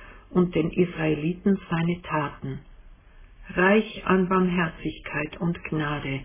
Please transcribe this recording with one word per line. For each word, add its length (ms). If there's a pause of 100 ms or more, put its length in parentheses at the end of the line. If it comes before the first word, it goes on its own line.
(320)
und 240
den 160
Israeliten 880 (100)
seine 320
Taten. 580 (920)
Reich 560
an 240
Barmherzigkeit 1120
und 240
Gnade 600